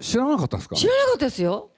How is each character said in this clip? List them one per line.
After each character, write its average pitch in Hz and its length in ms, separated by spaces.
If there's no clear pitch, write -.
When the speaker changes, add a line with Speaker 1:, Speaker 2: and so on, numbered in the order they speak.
Speaker 1:
知 - 160
ら 254 100
な 285 120
か 156 60
っ 120 40
た - 80
で 95 60
す - 80
か？ 82 60
Speaker 2:
知 - 100
ら 508 100
な 554 140
か 480 60
っ - 20
た 285 80
で 233 40
す 185 120
よ。 180 360